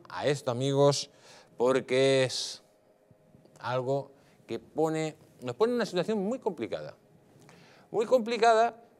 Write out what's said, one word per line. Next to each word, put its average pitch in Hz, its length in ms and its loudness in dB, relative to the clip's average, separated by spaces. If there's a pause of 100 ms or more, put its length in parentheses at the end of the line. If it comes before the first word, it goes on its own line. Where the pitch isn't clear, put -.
a 95 180 -6
esto, 139 240 -2
amigos, 139 600 2 (480)
porque 131 640 2
es - 380 -8 (960)
algo 131 540 -4 (340)
que 117 140 -8
pone, 156 540 -4 (280)
nos 123 140 -8
pone 233 160 2
en 240 40 -2
una 226 80 -2
situación 180 400 -2
muy 240 140 -4
complicada. 90 560 -6 (960)
Muy 220 160 -2
complicada 233 760 2 (180)